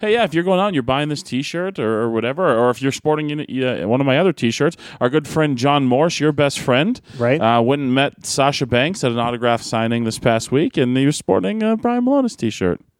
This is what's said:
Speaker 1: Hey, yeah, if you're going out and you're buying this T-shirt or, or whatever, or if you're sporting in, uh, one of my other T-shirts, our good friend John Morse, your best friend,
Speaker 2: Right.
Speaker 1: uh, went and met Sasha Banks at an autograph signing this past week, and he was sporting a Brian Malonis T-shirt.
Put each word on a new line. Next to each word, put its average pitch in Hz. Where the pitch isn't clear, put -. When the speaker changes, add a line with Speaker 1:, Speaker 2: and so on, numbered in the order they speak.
Speaker 1:
Hey, 214
yeah, 233
if 147
you're 165
going 185
out 202
and 190
you're 135
buying 139
this 143
T-shirt 170
or, 110
or 117
whatever, 123
or 123
if 117
you're 135
sporting 151
in, 151
uh, 104
one 123
of 139
my 131
other 180
T-shirts, 143
our 123
good 151
friend 151
John 143
Morse, 139
your 151
best 143
friend, 156
Speaker 2:
Right. 120
Speaker 1:
uh, 117
went 139
and 127
met 139
Sasha 139
Banks 127
at 120
an 117
autograph 120
signing 117
this 113
past 113
week, 160
and 127
he 135
was 147
sporting 202
a 220
Brian 247
Malonis 262
T-shirt. 98